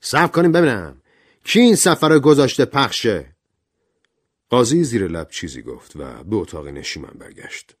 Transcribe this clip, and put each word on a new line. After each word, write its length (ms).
صبر 300
کنیم 200
ببینم 500
کی 160
این 160
صفحه 340
رو 100
گذاشته 460
پخشه. 720
قاضی 340
زیر 240
لب 220
چیزی 320
گفت 340
و 280
به 120
اتاق 320
نشیمن 520
برگشت. 600